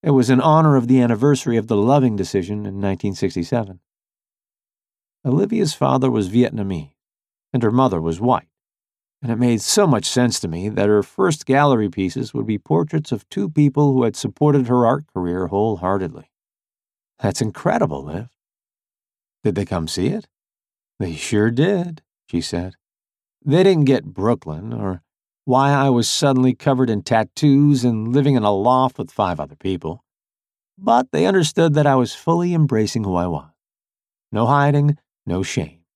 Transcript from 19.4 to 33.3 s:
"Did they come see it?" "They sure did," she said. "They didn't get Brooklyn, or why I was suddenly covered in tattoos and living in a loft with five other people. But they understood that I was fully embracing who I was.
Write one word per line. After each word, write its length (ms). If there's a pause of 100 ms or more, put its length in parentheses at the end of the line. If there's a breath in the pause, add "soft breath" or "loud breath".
"Did 120
they 100
come 240
see 200
it?" 200 (680)
"They 160
sure 360
did," 520 (260)
she 140
said. 340 (680)
"They 200
didn't 240
get 260
Brooklyn, 640
or 280 (440)
why 260
I 180
was 180
suddenly 460
covered 340
in 140
tattoos 840
and 300
living 200
in 100
a 60
loft 480
with 120
five 280
other 180
people. 460 (760)
But 340
they 140
understood 480
that 120
I 100
was 180
fully 400
embracing 500
who 100
I 120
was. 260 (800)